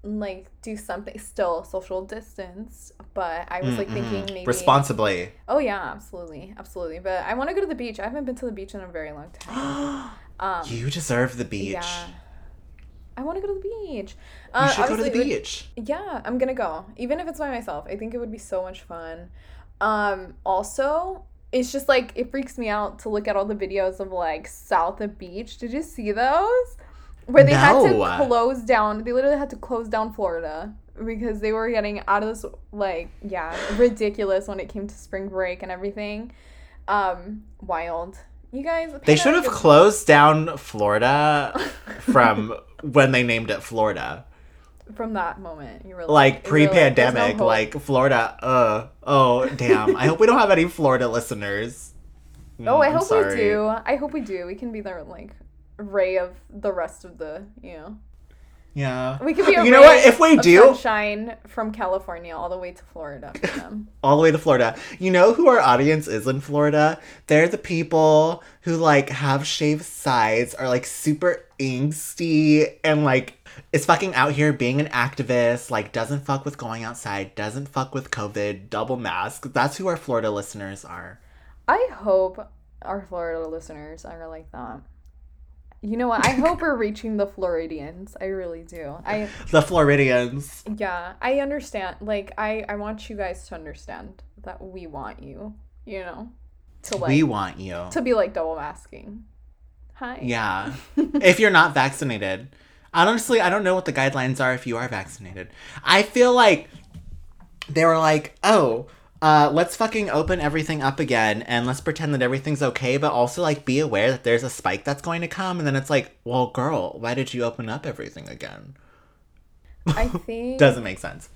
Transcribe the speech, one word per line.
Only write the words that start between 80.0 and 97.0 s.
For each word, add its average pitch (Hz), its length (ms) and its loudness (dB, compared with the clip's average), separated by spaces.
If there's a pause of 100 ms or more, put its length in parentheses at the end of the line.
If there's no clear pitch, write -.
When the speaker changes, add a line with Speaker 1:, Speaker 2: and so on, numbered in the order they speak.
Speaker 2:
listeners 101 540 -10
are. 90 340 -16 (480)
Speaker 1:
I 466 240 0
hope 190 480 -2 (420)
our 196 200 -10
Florida 165 460 -8
listeners 160 580 -16
are 165 220 -18
like 160 240 -18
that. 117 280 -16 (1040)
You 214 140 -6
know 247 100 -2
what? 226 180 0
I 247 60 4
hope 285 300 0
we're 311 140 0
reaching 214 420 -6
the 202 80 0
Floridians. 170 960 -8
I 190 40 -10
really 180 360 -10
do. 160 440 -14
I 208 220 -4 (220)
Speaker 2:
The 156 140 6
Floridians. 139 1000 2 (140)
Speaker 1:
Yeah, 185 440 -8
I 269 180 -2
understand. 269 640 -8
Like, 208 360 -8
I, 220 320 -6
I 208 60 -8
want 214 340 -12
you 220 80 -12
guys 180 300 -10
to 185 80 -16
understand 156 640 -18 (220)
that - 180 -18
we 185 240 -18
want 135 380 -14
you, 151 320 -16 (300)
you 190 160 -12
know, 196 300 -14 (520)
to, - 140 -6
like, 131 120 -2